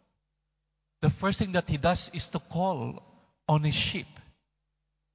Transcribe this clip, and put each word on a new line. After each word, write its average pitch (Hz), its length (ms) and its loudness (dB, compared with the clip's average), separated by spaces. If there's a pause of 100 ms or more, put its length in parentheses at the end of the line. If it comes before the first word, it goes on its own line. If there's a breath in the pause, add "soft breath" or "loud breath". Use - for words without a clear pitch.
(1000)
the 151 80 4
first 190 280 0
thing 196 140 -2
that 180 180 0
he 156 80 0
does 170 360 2
is - 160 -4
to 156 100 -4
call 165 640 -2 (440)
on 151 160 4
his 151 120 2
sheep. - 340 -4 (1040)